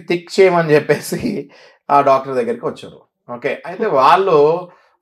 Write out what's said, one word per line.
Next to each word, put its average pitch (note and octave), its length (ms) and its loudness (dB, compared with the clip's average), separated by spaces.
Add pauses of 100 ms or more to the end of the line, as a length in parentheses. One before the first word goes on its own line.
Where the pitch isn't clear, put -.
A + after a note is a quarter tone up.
థిక్ F3 320 -4
చేయమని E3+ 340 4
చెప్పేసి - 760 -4 (400)
ఆ C#3+ 100 4
డాక్టర్ C3+ 340 0
దగ్గరికి A#2 320 -6
వచ్చారు. G2+ 340 -14 (340)
ఓకే, B2 320 -8
అయితే F#3 200 -6
వాళ్ళు E3 840 2 (340)